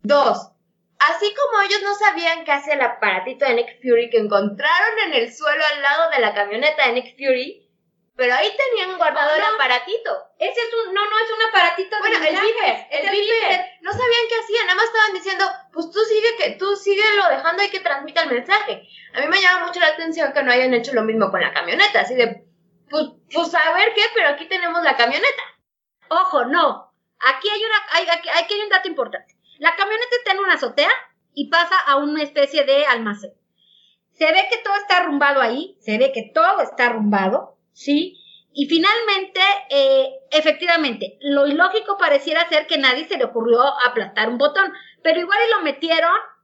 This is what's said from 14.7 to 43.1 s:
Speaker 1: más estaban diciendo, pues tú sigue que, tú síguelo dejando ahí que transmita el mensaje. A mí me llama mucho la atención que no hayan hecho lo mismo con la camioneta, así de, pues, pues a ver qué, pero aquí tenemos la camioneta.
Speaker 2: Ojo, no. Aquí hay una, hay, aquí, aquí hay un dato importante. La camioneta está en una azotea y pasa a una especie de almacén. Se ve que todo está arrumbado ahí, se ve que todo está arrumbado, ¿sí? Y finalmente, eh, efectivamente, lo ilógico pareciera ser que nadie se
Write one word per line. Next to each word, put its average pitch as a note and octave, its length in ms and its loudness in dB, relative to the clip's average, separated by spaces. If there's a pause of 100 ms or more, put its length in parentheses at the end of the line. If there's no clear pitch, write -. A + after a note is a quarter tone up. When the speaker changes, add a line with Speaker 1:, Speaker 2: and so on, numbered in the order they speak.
Speaker 1:
más G#4+ 100 2
estaban A4 280 0
diciendo, F#4+ 320 -2 (260)
pues E4 200 -8
tú G4 120 -4
sigue A4 340 2
que, - 200 -2
tú G4 180 -2
síguelo G4 540 2
dejando E4 320 -2
ahí G4+ 80 0
que - 100 -6
transmita D4+ 440 -2
el D4+ 80 -4
mensaje. C#4+ 520 -2 (300)
A - 80 -4
mí D4 60 -2
me F#4 140 2
llama F4+ 260 2
mucho F4 120 -8
la E4 80 4
atención D#4+ 460 -2
que C#4 100 0
no B3 80 2
hayan B3+ 220 4
hecho A#3+ 200 -2
lo A3 100 2
mismo A3 280 0
con F#3 80 -2
la C#3+ 140 -2
camioneta, D#4+ 480 0
así B3+ 140 -4
de, A3+ 280 -8 (460)
pues, D4+ 160 -2 (280)
pues E4 220 -2
a D#4+ 180 2
ver G#4 220 2
qué, G#4 60 2 (140)
pero E4+ 140 2
aquí D4 180 -6
tenemos E4+ 360 -4
la C4+ 140 2
camioneta. D#4 460 0 (680)
Speaker 2:
Ojo, D#4+ 360 0
no. D4+ 460 0 (280)
Aquí C4+ 300 0
hay G#4 140 -4
una, A4 120 -2 (160)
hay, E4+ 260 0
aquí, E4+ 120 -10 (140)
aquí G4+ 120 -6
hay G#4 60 -4
un G#4 80 -6
dato F#4+ 180 0
importante. A#3 480 -8 (240)
La E4+ 160 0
camioneta A4 420 -2
está A4 160 -4
en G4 60 -2
una F#4+ 160 0
azotea C#4+ 340 0 (440)
y C#4 160 -8
pasa E4+ 260 2 (100)
a C#4 120 2
una D4 260 -2
especie C#4+ 400 0
de C#4 220 4
almacén. G#3+ 460 -2 (840)
Se D#4 120 0
ve F#4+ 260 4
que A#4 120 -2
todo G4+ 120 -2
está G4+ 220 2
arrumbado C#4+ 440 2
ahí, B3 380 -2
se G#3+ 180 -4
ve C4+ 140 4
que - 220 -10
todo E4+ 280 2
está B3 260 0
arrumbado, G#3 720 0 (160)
¿sí? D4+ 440 -2 (360)
Y C#4 140 -2
finalmente, F#4+ 720 0 (300)
eh, C4+ 400 4 (220)
efectivamente, D#4 880 0
lo C#4+ 260 2
ilógico F#4+ 500 0
pareciera D#4+ 520 2
ser D4+ 180 0
que D#4+ 100 -2
nadie C4+ 300 0
se F4+ 100 -4